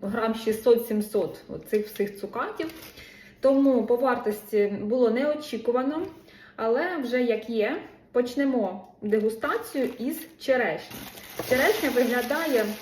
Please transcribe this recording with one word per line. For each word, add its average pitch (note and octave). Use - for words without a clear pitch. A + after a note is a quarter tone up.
грам A3
шістсот-сімсот G#3+
оцих -
всіх -
цукатів. D#4+
Тому C4+
по A#3+
вартості G#3+
було A3+
неочікувано, C4+
але C#4
вже B3
як A3
є. A#3
Почнемо B3
дегустацію A3
із C#4+
черешні. -
Черешня D4
виглядає B3